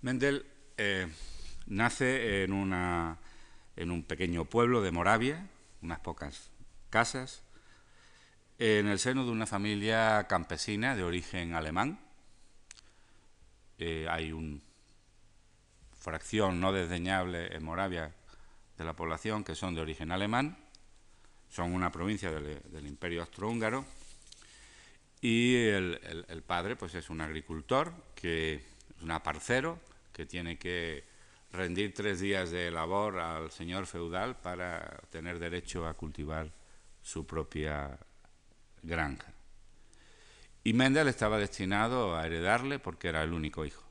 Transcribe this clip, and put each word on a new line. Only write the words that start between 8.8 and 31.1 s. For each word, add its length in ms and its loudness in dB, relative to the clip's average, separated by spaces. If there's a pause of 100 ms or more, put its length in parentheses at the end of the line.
el 120 4
seno 240 2
de 80 0
una 140 0
familia 840 4
campesina 680 0
de 80 0
origen 500 -2
alemán. 460 0 (1800)
Eh, 320 -2
hay 240 0
una 260 -6 (1400)
fracción 640 2
no 140 4
desdeñable 840 0
en 80 -8
Moravia 500 -2 (640)
de 60 -6
la 120 -4
población 480 -2
que 120 -6
son 200 -4
de 60 -2
origen 300 -4
alemán, 460 0 (920)
son 240 -2
una 180 2
provincia 400 -2
del, 300 -6 (100)
del 160 -12
Imperio 340 -4
Austrohúngaro, 640 -2 (1400)
y 340 6
el, 480 4
el, 260 -10
el 120 -8
padre, 340 0
pues, 200 -8
es 140 -8
un 120 -6
agricultor, 720 0 (220)
que 400 0
es 460 -16
un 100 -4
aparcero, 680 0 (320)
que 140 -8
tiene 320 -6
que 480 -4 (480)